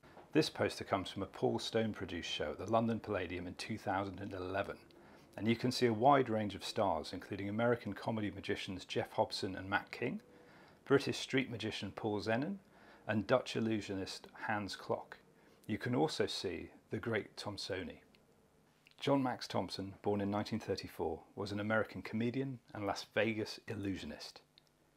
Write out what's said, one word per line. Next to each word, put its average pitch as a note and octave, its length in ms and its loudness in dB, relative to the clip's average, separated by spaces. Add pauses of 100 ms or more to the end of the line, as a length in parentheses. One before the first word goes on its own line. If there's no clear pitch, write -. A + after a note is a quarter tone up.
(320)
This - 160 6
poster G#2 360 0
comes F#2+ 260 0
from G2 140 -4
a - 20 -6
Paul A#2 320 0
Stone A2 360 0
produced F2 360 -6
show D2+ 220 -2
at D2 60 -8
the F#2 120 -6
London A2+ 300 4
Palladium F2+ 480 -4
in - 60 -8
two - 220 -6
thousand G2 440 -2
and G2+ 120 -6
eleven, F#2 440 -2 (600)
and G#2+ 120 0
you A2+ 80 6
can C3 160 0
see B2 140 4
a A#2 60 6
wide B2+ 360 6
range A2 260 0
of F#2+ 100 -10
stars, F2+ 480 0
including G2+ 360 -6
American A2+ 440 2
comedy A2 380 -2
magicians F#2+ 540 -4
Jeff - 300 -2
Hobson G#2 420 0
and F#2 120 -8
Matt G2 220 0
King, D#3+ 300 -4 (640)
British C3+ 340 4
street C3 320 0
magician A2 400 -4
Paul G#2 300 0
Zenon, A#2+ 380 0 (500)
and G#2+ 180 2
Dutch - 300 4
illusionist G2+ 720 -2 (180)
Hans G#2 300 -2
Klok. - 380 -4 (520)
You G#2+ 100 0
can B2 200 0
also C#3+ 320 2
see E2+ 420 -4 (200)
the A2+ 80 -2
great G#2+ 380 -2
Thomsoni. F#2 640 -6 (1000)
John C#3 240 4
Max B2 240 -2
Thompson, G2 540 -2
born G#2 180 4
in G2+ 100 2
nineteen G#2 300 0
thirty-four, F2 580 -2 (160)
was G#2 160 -4
an G2+ 80 -2
American G#2+ 420 2
comedian A#2+ 600 -2 (120)
and G#2+ 140 -4
Las F#2+ 260 -2
Vegas G#2+ 540 0
illusionist. G2 760 -6 (560)